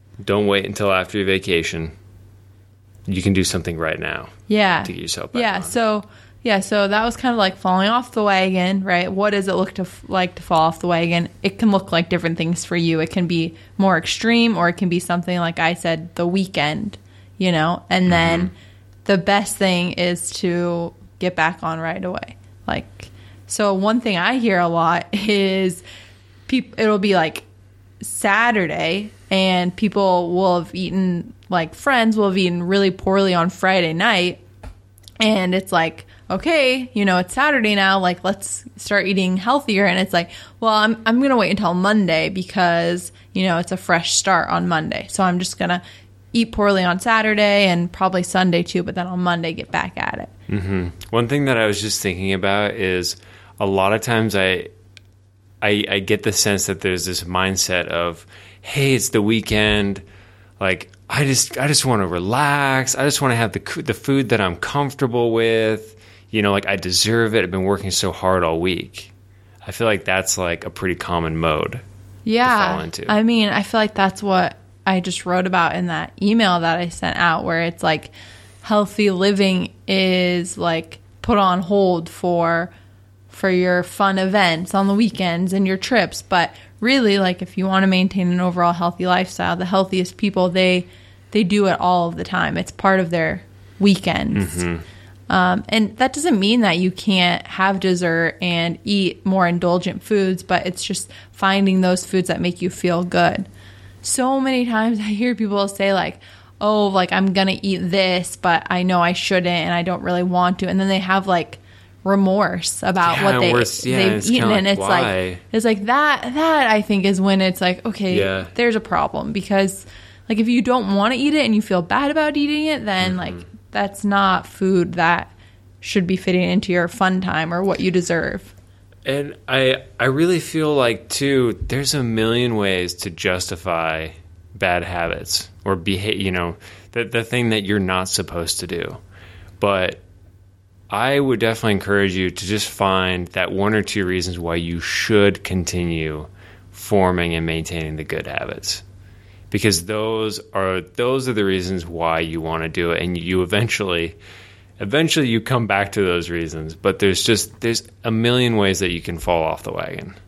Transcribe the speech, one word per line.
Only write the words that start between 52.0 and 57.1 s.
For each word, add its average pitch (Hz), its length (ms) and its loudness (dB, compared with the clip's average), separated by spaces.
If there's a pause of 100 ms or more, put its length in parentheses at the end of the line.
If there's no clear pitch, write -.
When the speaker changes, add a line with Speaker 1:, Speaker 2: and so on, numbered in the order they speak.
Speaker 1:
thinking 95 320 -2
about 101 400 0
is 92 420 -2 (420)
a 104 80 -2
lot 98 280 2
of 107 80 0
times 110 340 0
I, 92 320 0 (920)
I, 104 260 0
I 98 120 -2
get 104 240 0
the 107 80 0
sense 101 340 0
that 92 140 -6
there's 92 260 -2
this 90 180 -6